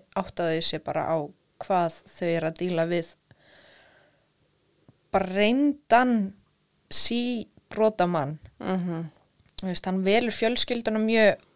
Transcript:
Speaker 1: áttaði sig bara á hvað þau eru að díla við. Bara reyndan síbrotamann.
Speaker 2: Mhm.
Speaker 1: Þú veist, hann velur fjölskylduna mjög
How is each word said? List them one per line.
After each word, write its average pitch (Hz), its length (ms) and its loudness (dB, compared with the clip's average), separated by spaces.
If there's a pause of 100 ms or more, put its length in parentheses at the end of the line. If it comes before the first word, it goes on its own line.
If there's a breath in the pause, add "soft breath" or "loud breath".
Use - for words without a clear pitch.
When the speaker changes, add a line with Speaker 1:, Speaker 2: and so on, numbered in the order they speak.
(160)
Speaker 1:
áttaði 170 460 -4
sig 156 200 -4
bara 151 240 -4
á 160 100 0 (440)
hvað 175 400 -2 (100)
þau - 160 -6
eru 165 220 0
að 165 100 -6
díla 170 300 -2
við. 170 240 -2 (2000 soft breath)
Bara 190 180 2
reyndan 247 840 2 (760)
síbrotamann. 214 1500 0 (220)
Speaker 2:
Mhm. 175 500 -4 (500)
Speaker 1:
Þú 190 100 -6
veist, - 160 -4
hann 185 180 -2
velur 214 300 2
fjölskylduna 233 640 0
mjög 220 380 4 (180)